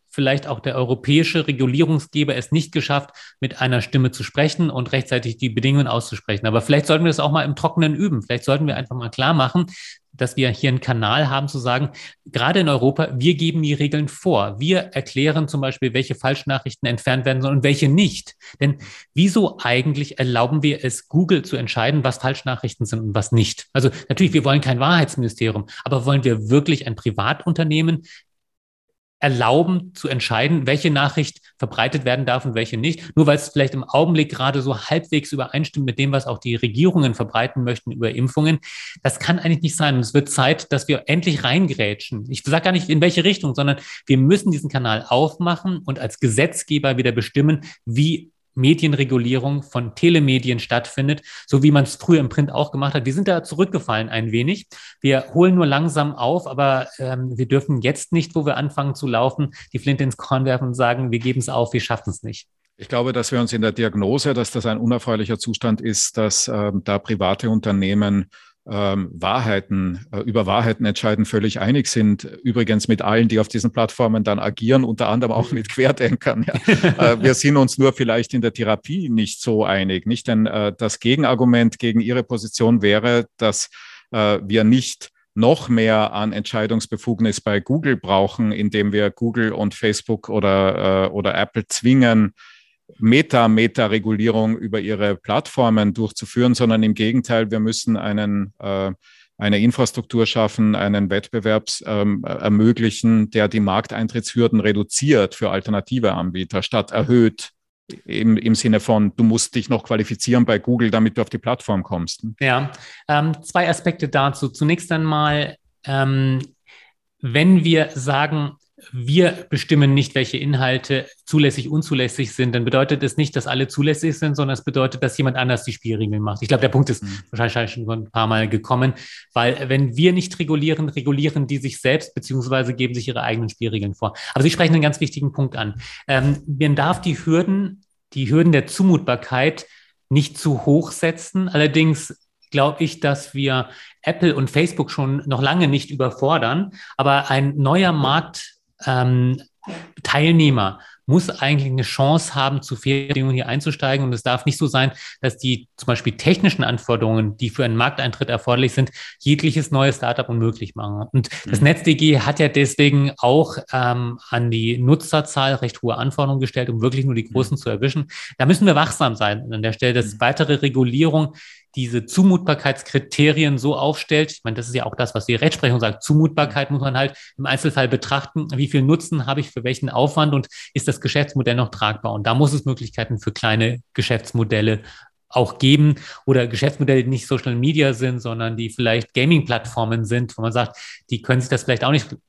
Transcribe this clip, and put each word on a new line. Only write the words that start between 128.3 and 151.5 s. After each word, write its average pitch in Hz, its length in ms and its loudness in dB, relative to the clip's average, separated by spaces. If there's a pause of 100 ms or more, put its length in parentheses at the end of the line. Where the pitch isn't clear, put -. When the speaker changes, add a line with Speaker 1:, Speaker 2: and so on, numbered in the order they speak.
Speaker 1:
gekommen, 123 460 0 (400)
weil 127 360 0
wenn 135 280 0
wir 180 160 4
nicht 180 260 -4
regulieren, 156 500 -2
regulieren 143 580 -2
die 139 100 -4
sich 127 220 -8
selbst 143 360 -2
beziehungsweise 127 580 -2
geben 127 200 -2
sich 117 140 -6
ihre 120 160 -4
eigenen 113 260 -2
Spielregeln 104 460 -4
vor. 104 180 -4 (200)
Aber 131 100 2
Sie 165 80 4
sprechen 165 220 4
einen 156 100 4
ganz 147 160 2
wichtigen 143 320 -4
Punkt 135 240 -4
an. 107 200 -6 (320)
Ähm, 139 400 2
man 147 280 0
darf 147 260 0
die 160 160 -2
Hürden, 185 640 -2 (300)
die 131 160 -4
Hürden 165 220 4
der 139 160 4
Zumutbarkeit 147 1000 0 (440)
nicht 143 280 0
zu 139 280 -2
hoch 156 260 2
setzen. 175 580 -4
Allerdings 151 800 0 (240)
glaube 143 320 0
ich, 156 160 -4
dass 143 340 -2
wir 135 360 -2 (320)
Apple 160 340 0
und 135 140 -2
Facebook 151 420 0
schon 139 340 -4
noch 135 160 -2
lange 156 260 2
nicht 139 240 0
überfordern, 139 800 -2 (240)
aber 139 340 0
ein 139 280 0
neuer 170 340 2
Markt, 151 640 -2 (320)
ähm, 127 560 0 (640)
Teilnehmer 143 760 4 (280)
muss 175 220 2
eigentlich 139 420 0